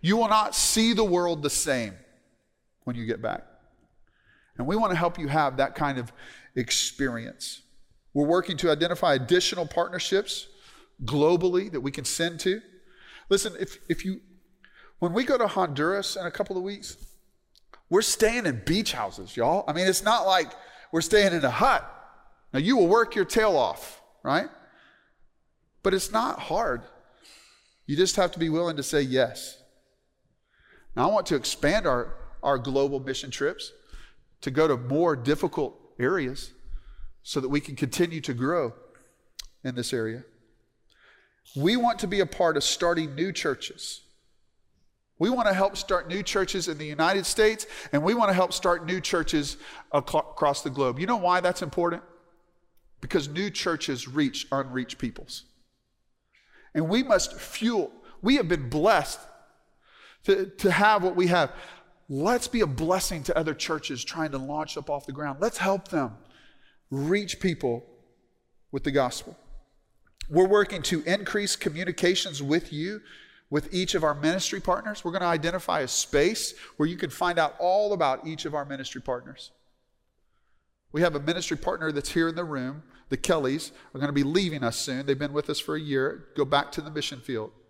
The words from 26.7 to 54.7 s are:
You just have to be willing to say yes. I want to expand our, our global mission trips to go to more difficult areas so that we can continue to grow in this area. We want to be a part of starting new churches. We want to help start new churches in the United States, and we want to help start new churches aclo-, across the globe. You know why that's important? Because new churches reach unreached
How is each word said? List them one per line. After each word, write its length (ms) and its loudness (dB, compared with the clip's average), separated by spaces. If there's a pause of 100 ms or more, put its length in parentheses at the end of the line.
You 100 -4
just 200 2
have 160 2
to 80 -12
be 100 0
willing 280 0
to 60 -4
say 180 2
yes. 580 0 (1400)
I 60 4
want 200 4
to 80 2
expand 520 0
our, 280 0 (280)
our 140 2
global 420 0
mission 320 -8
trips 400 -4 (680)
to 100 -4
go 160 4
to 100 4
more 380 2
difficult 640 -2 (200)
areas 520 0 (720)
so 180 -4
that 100 -2
we 100 2
can 160 -10
continue 460 -2
to 120 -6
grow 400 0 (920)
in 120 -4
this 180 -4
area. 300 -2 (1300)
We 200 2
want 240 2
to 80 -4
be 140 0
a 40 4
part 320 2
of 60 0
starting 520 0
new 160 -2
churches. 680 -6 (1160)
We 120 0
want 180 2
to 60 4
help 220 2
start 320 -2
new 160 -4
churches 460 -2
in 80 -6
the 80 -10
United 400 0
States, 420 2 (240)
and 120 2
we 100 4
want 160 4
to 40 4
help 200 2
start 320 0
new 160 -2
churches 560 0 (360)
aclo-, 380 0
across 300 0
the 80 -4
globe. 280 0
You 100 -4
know 100 0
why 240 2
that's 200 0
important? 420 -2 (960)
Because 260 0
new 220 -4
churches 580 -4
reach 440 -2
unreached 460 -4